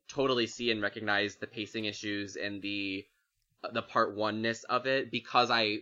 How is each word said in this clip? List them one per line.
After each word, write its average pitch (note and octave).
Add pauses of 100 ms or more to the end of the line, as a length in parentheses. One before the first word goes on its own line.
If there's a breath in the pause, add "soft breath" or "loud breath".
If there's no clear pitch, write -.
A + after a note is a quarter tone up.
totally C3
see A#2+
and A2
recognize G2+
the G#2
pacing A2
issues G2+
and G2+
the, G2 (680)
the A2+
part A2
one-ness A2
of B2
it, C3
because B2
I G#2+